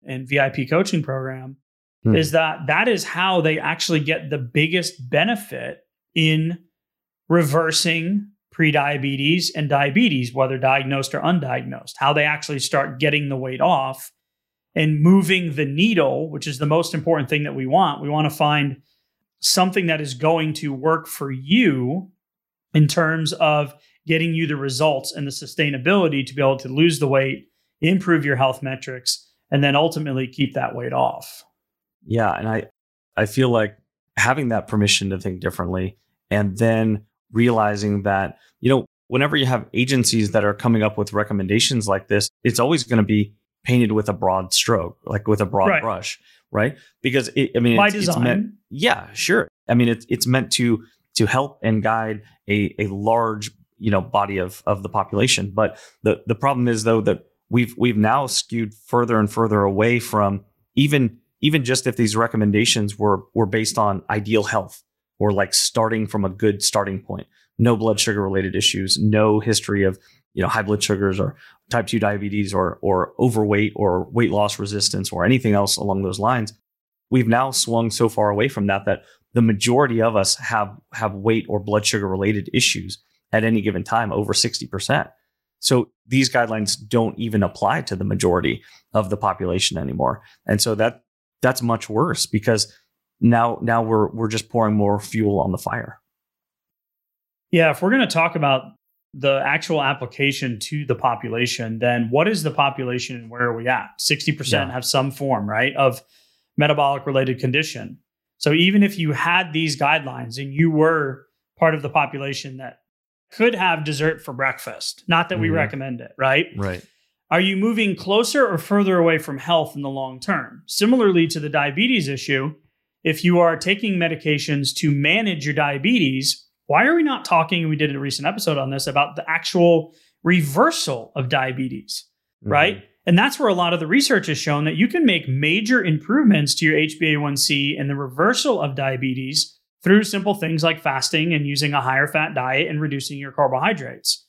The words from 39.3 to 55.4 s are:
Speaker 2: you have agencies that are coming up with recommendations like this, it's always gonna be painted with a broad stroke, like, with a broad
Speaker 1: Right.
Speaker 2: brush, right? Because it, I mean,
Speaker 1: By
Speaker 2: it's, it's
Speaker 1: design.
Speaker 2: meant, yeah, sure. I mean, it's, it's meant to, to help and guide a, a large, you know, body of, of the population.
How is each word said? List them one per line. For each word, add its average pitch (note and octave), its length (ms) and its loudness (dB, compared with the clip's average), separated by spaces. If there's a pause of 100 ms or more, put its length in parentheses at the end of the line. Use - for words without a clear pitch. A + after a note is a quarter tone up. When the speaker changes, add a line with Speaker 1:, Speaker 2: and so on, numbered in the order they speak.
Speaker 2:
you C3+ 100 2
have B2+ 280 0
agencies A#2 580 0
that G#2 120 2
are G#2 100 2
coming A2+ 280 2
up G#2+ 160 0
with G2+ 140 -4
recommendations G#2 760 0
like G2 200 0
this, G#2 200 0 (160)
it's A#2+ 160 2
always C#3 240 2
gonna A2+ 180 2
be G#2 320 0 (300)
painted B2 280 2
with G#2+ 160 0
a G2+ 40 -2
broad F#2 400 0
stroke, F2+ 520 0
like, G#2 220 -4
with G#2+ 140 2
a G2+ 60 2
broad F#2+ 220 2
Speaker 1:
Right. E3 140 2
Speaker 2:
brush, G2 380 -6 (320)
right? A#2 240 0 (260)
Because B2+ 340 0
it, C#3 200 0
I - 40 4
mean, A#2+ 160 4
Speaker 1:
By G3+ 100 6
Speaker 2:
it's, G#3 100 0
it's G3 100 -2
Speaker 1:
design. A#2+ 180 0
Speaker 2:
meant, G3 220 0 (240)
yeah, - 420 -2
sure. - 360 0 (200)
I A#2+ 60 2
mean, A#2+ 140 4
it's, A#2 200 -2
it's A#2 180 -2
meant B2+ 260 0
to, A#2 320 0 (320)
to A2 100 4
help C3+ 360 -2
and A2 200 2
guide A2 400 -2 (260)
a, G2+ 300 0
a G#2 80 -2
large, G#2+ 640 0 (280)
you A2 120 0
know, F#2+ 100 4
body G2+ 380 -2
of, F#2 280 -6
of G2 160 0
the F#2+ 60 -8
population. G2+ 680 0